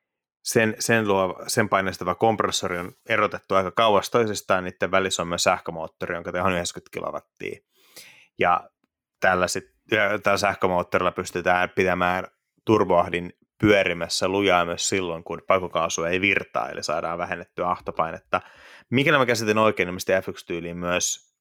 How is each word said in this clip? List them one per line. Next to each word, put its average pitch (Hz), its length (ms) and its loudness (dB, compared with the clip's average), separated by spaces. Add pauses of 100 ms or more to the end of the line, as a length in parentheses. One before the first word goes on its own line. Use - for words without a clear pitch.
(420)
sen, 110 360 2
sen, 113 300 0
luo, 95 380 0
sen 107 220 0
painostava 92 460 0
kompressori 98 640 0
on 87 140 -10 (160)
erotettu 104 460 -2
aika 95 160 2
kauas 107 400 2
toisistaan, 104 540 0
niiden 90 260 -6
välissä 95 320 0
on 85 60 -6
myös 87 140 -2
sähkömoottori, 87 720 -2
jonka 87 180 -8
teho 90 140 0
on 95 60 2
yhdeksänkymmentä - 400 -6
kilowattia. - 680 -10 (800)
Ja 87 320 2 (500)
tällä 90 280 2
sit, - 260 -8 (160)
ja 107 280 2
tällä 101 200 2
sähkömoottorilla 90 760 0
pystytään 90 580 0
pitämään 90 540 0 (400)
turboahdin 90 680 2 (260)
pyörimässä 92 720 2
lujaa 92 360 4
myös 85 240 -4
silloin, 87 360 -4
kun 85 220 -10
pakokaasu 85 580 0
ei 90 160 -2
virtaa, 95 480 -2
eli 82 140 -12
saadaan 82 360 -4
vähennettyä 87 520 -6
ahtopainetta. 87 720 -4 (500)
Mikäli 143 280 4
mä 127 80 2
käsitin 110 320 2
oikein, 107 280 2
niin 90 40 -6
ilmeisesti 92 220 -2 (100)
F - 60 -12
yksi - 180 -12
tyyliin 85 300 -8
myös 87 640 -4